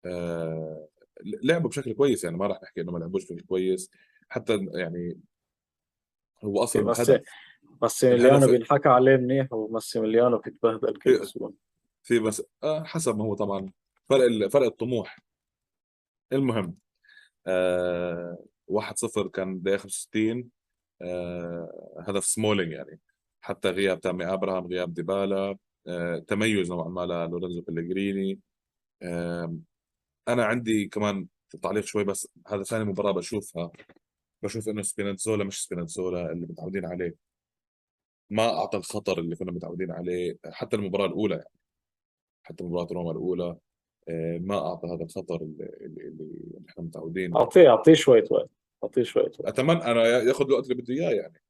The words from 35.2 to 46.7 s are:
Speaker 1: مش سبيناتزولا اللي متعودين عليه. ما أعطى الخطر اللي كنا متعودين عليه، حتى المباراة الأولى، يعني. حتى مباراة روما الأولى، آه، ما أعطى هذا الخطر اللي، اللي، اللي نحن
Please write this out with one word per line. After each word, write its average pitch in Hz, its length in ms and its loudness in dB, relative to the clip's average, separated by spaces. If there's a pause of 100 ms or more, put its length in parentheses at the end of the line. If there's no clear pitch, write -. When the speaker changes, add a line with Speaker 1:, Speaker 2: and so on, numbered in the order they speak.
Speaker 1:
مش 98 200 -8
سبيناتزولا 87 680 -6
اللي 85 160 -6
متعودين 90 380 -8
عليه. 90 300 -6 (1120)
ما 107 140 2
أعطى 101 340 0
الخطر 92 420 -4
اللي 85 160 -4
كنا 92 160 -8
متعودين 87 400 -8
عليه، 87 540 -4
حتى - 300 -8
المباراة 98 300 -2
الأولى، 92 300 -2
يعني. - 140 -12 (920)
حتى - 200 -16
مباراة 87 280 -4
روما 85 200 -6
الأولى، 87 460 -4 (520)
آه، 82 280 -4
ما 95 200 -4
أعطى 85 300 -6
هذا 85 160 -8
الخطر 87 380 -8
اللي، 78 240 -12 (160)
اللي، - 260 -16
اللي - 600 -14
نحن - 140 -16